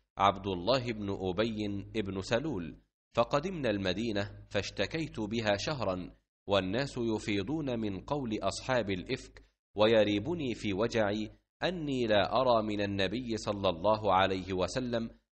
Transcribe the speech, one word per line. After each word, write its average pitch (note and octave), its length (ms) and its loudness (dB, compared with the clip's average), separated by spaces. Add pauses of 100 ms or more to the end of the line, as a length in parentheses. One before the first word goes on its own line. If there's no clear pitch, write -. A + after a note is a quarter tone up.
(180)
عبد G2 280 4
الله A2+ 460 0
بن G2+ 280 -4
أبي G2+ 640 -2 (180)
بن F#2+ 180 -4
سلول، A2 560 -2 (400)
فقدمنا D3 540 0
المدينة G2+ 600 -2 (200)
فاشتكيت G#2 680 -4
بها G#2+ 360 2
شهرا، G2 540 -2 (380)
والناس G2+ 500 0
يفيضون A#2 840 -2
من G2+ 200 -2
قول C3 420 -2
أصحاب G2+ 480 0
الإفك، - 540 -6 (320)
ويريبني A2 800 4
في G2+ 180 -2
وجعي G#2+ 580 0 (320)
أني D3 440 -2
لا G#2 340 4
أرى A#2+ 220 4
من G#2+ 180 -2
النبي G2+ 560 -2
صلى G#2 320 0
الله G2 460 2
عليه F#2+ 380 2
وسلم A#2 580 -2 (300)